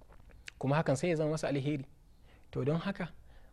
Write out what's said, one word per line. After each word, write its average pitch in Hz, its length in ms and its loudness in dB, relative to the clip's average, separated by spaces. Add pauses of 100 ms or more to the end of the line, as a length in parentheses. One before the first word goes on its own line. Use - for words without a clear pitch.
(580)
kuma 139 180 4
hakan 165 200 4
sai 180 140 0
ya 160 60 4
zama 151 140 2
masa 156 180 0
alheri. 143 360 0 (640)
To 127 140 -2
don 156 140 4
haka 190 300 -2 (440)